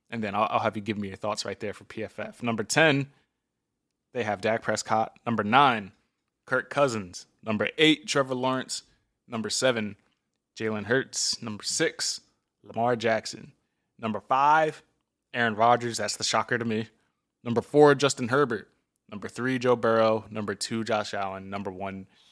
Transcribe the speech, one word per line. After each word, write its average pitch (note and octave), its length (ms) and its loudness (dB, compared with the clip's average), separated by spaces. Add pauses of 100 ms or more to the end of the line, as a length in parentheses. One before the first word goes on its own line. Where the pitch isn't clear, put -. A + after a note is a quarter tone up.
(100)
and A#2 140 -6
then G2 100 -4
I'll, G#2+ 160 2
I'll A#2 80 0
have G#2+ 160 0
you G#2+ 80 -8
give G2+ 160 -4
me G2+ 80 -6
your F#2+ 100 -10
thoughts G#2+ 280 -6
right G2+ 160 -8
there G2+ 120 -6
for - 120 -18
P - 180 -12
F - 160 -10
F. G#2+ 240 -12
Number A2+ 220 -2
ten, C#3 420 4 (1080)
they A#2+ 120 -4
have G#2 160 -2
Dak A2 220 0
Prescott. A2 500 0 (120)
Number A2 200 0
nine, A#2 480 4 (540)
Kirk B2+ 220 -2
Cousins. A2 580 -2 (180)
Number G#2+ 240 -2 (100)
eight, D#3 300 4
Trevor C3 260 0
Lawrence. B2+ 480 -4 (460)
Number A2 220 -6
seven, A2 440 0 (640)
Jalen A2 280 -4
Hurts. - 540 -2
Number G#2+ 220 -12
six, - 600 -4 (420)
Lamar A#2 320 -2
Jackson. A2 560 -4 (460)
Number A2 220 -6
five, D3 600 2 (500)
Aaron A#2 220 0
Rodgers. A#2 440 4
That's G#2 180 -4
the A2 80 -6
shocker A2+ 340 0
to A#2 60 -6
me. A2 240 -4 (540)
Number A#2 180 -2
four, D3 340 8
Justin C3+ 340 0
Herbert. B2 400 0 (420)
Number G#2+ 180 -12
three, B2+ 300 -4
Joe B2 180 4
Burrow. A2+ 540 2
Number G#2 240 -8
two, A2+ 280 -4
Josh G#2+ 320 -2
Allen. F#2+ 360 -8
Number G2+ 200 -6
one, F#2+ 360 -10 (260)